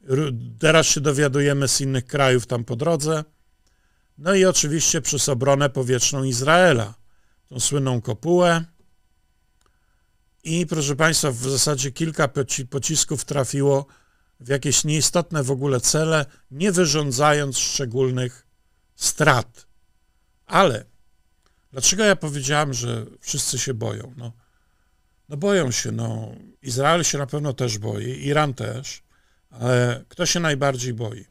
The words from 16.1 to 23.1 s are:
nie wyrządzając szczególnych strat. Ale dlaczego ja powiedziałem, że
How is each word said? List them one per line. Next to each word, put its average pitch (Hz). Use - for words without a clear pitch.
nie 175
wyrządzając 147
szczególnych 127
strat. -
Ale 151
dlaczego 185
ja 202
powiedziałem, 147
że 117